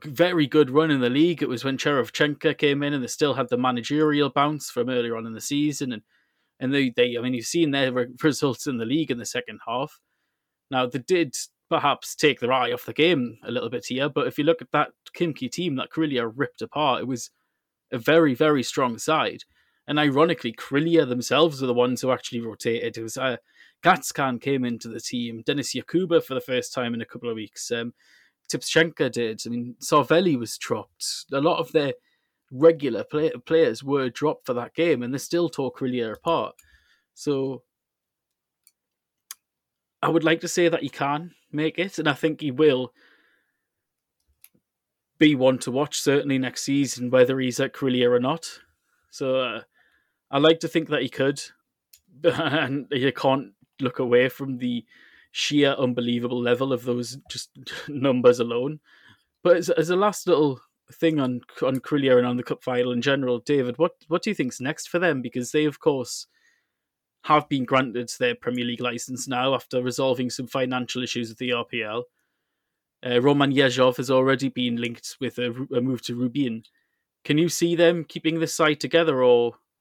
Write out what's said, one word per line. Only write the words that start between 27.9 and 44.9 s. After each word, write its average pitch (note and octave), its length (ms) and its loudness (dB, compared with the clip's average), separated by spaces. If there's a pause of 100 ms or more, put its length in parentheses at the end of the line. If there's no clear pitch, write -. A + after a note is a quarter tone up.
Tipchenko D#3 600 0
did. A2+ 340 -6
I A#2 40 -10
mean, A#2+ 300 -8
Savelli D#3+ 580 4
was A2+ 200 -6
dropped. - 720 -8
A C#3 80 -2
lot D#3+ 200 2
of - 120 -6
their C#3+ 220 0 (580)
regular C3+ 520 2
play-, D3+ 280 -2 (140)
players C#3+ 380 2
were C3+ 260 0
dropped - 380 -4
for C3 80 -2
that A#2+ 180 -8
game, D#3 300 2
and B2 100 -6
they C#3 60 -6
still E3+ 300 -2
tore C3 220 -4
Krylia B2 440 -4
apart. D3+ 400 -2 (580)
So C3+ 480 -4 (2500)
I E3+ 80 0
would D#3+ 140 2
like D#3+ 180 2
to F3 60 -8
say F3 200 2
that E3 140 0
he - 80 -6
can D3 460 -4 (160)
make D3+ 260 -2
it, F#3 220 -4
and D#3 80 2
I C#3+ 60 2
think D#3 280 -2
he D3 100 -4
will B2+ 400 2 (2250)